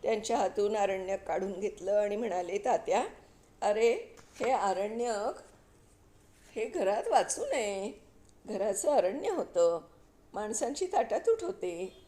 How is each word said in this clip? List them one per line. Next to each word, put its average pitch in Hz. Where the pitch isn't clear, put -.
त्यांच्या 220
हातून 208
आरण्यक 190
काढून 190
घेतलं 190
आणि 208
म्हणाले, 185
"तात्या, 208
अरे 220
हे 233
आरण्यक 214
हे 220
घरात 233
वाचू 277
नये, 214
घराचं 202
अरण्य 240
होतं, 170
माणसांची 226
ताटातूट 359
होते." 180